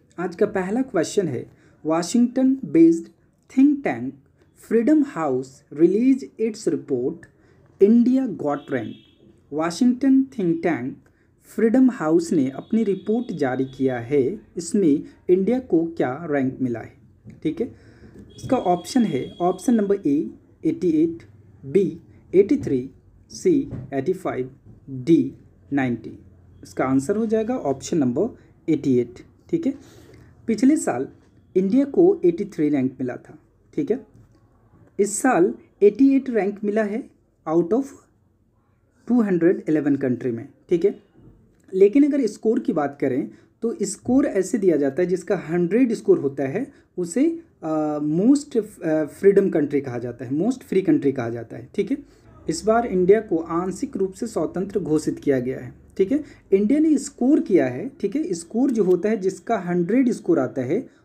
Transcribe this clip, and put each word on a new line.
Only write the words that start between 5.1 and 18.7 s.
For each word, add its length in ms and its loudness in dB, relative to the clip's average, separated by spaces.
रिलीज 580 2
इट्स 280 -4
रिपोर्ट, 580 -4
इंडिया 460 4
गॉट 360 -4
रैंक। 220 -4
वाशिंगटन 800 2
थिंक 320 -2
टैंक 340 -2
फ्रीडम 420 2
हाउस 420 0
ने 180 2
अपनी 340 -2
रिपोर्ट 500 -4
जारी 320 -2
किया 340 -2
है, 400 -2
इसमें 480 0
इंडिया 320 2
को 260 0
क्या 340 -4
रैंक 300 -2
मिला 200 -4
है? 120 -18
ठीक 180 -4
है, 140 -8
इसका 200 -2
ऑप्शन 480 0